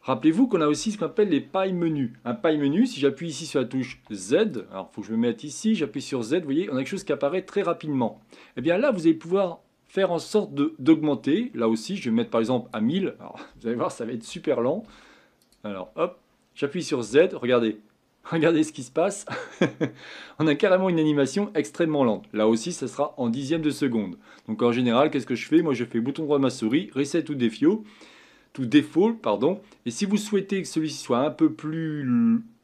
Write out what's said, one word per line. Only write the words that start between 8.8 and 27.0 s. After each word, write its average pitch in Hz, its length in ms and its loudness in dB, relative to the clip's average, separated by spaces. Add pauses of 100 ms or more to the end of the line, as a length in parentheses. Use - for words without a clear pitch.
vous 185 100 -2
allez 165 120 4
pouvoir 175 460 -2 (260)
faire 190 260 0
en 165 80 0
sorte - 340 -2
de, 143 260 0
d'augmenter. 151 760 2
Là 117 160 0
aussi, 113 260 -2
je 127 140 -6
vais 110 60 2
mettre 113 140 0
par 117 120 2
exemple 120 320 -2
à 110 80 -4
mille. 156 400 0
Alors, - 180 -16 (100)
<laughs> - 120 -20
vous 117 60 -6
allez 120 100 -2
voir, 160 160 -2
ça 117 120 -8
va 117 60 -8
être 220 120 -8
super 143 380 -2
lent. 160 220 0 (840)
Alors 95 320 -10
hop, 180 200 -4 (380)
j'appuie 147 280 -4
sur 135 180 -2
Z, 139 320 4
regardez. 117 500 0
<laughs> - 460 -20
Regardez 160 340 4
ce 151 100 -4
qui 135 100 -12
se - 80 -16
passe. 190 340 -2 (360)
<laughs> - 760 -6
On 156 80 2
a 147 80 4
carrément 185 340 4
une 170 100 2
animation 151 560 2
extrêmement 151 480 0
lente. 104 300 0
Là 107 160 4
aussi, 117 240 0
ça 131 160 -6
sera - 260 -4
en 123 140 -2
dixième 139 320 -2
de 151 80 0
seconde. 117 480 -2 (320)
Donc 110 120 -4
en 120 120 4
général, 127 380 4
qu'est-ce 139 140 -2
que 127 100 -4
je - 120 -8
fais ? 165 140 6
Moi, 156 120 0
je 120 120 -2
fais 117 160 -2
bouton 139 220 -4
droit 147 140 2
de 139 40 2
ma 135 80 4
souris, 127 440 -2
Reset 143 300 -2